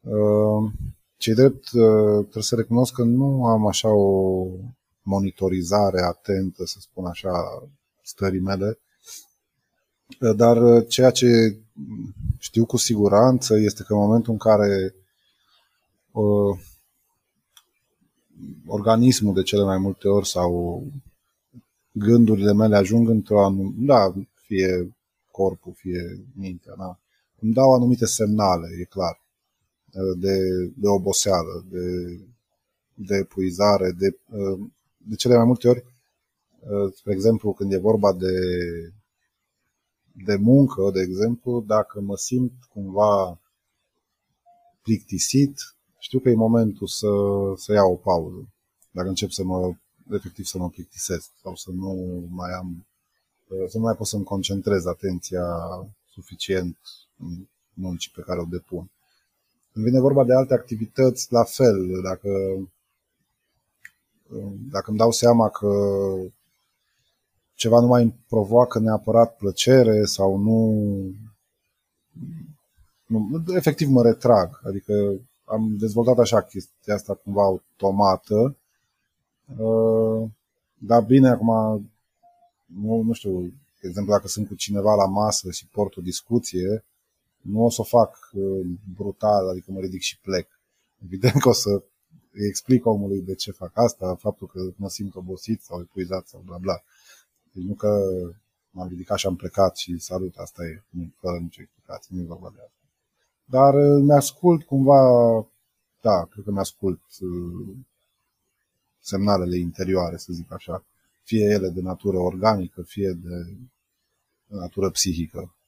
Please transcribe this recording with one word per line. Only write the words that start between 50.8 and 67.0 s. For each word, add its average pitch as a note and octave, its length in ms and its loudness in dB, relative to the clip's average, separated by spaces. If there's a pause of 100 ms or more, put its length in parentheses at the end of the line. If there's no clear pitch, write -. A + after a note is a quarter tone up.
sau F2+ 140 -14
să - 140 -18
nu F#2 600 -10
mai F2+ 200 -12
am, F2+ 360 -12 (840)
să - 100 -10
nu A2+ 60 -2
mai A2+ 100 0
pot G#2 120 -8
să-mi G#2 180 -6
concentrez G2 600 -4
atenția F2+ 580 -6 (680)
suficient F2+ 640 -8 (420)
în F2 280 -16 (280)
muncii F2+ 400 -10
pe - 120 -18
care F2+ 140 -6
o E2+ 40 -6
depun. F2 460 -12 (840)
Când G#2+ 120 -6
vine B2+ 160 4
vorba C#3 240 4
de B2 100 4
alte C3 200 2
activități, B2 800 -2
la A#2 120 4
fel, F#2 580 0
dacă, F#2+ 260 -8 (2500)
dacă G2 200 -6
îmi G#2+ 80 -4
dau A#2 120 6
seama A#2 380 4
că G#2 220 -2 (1900)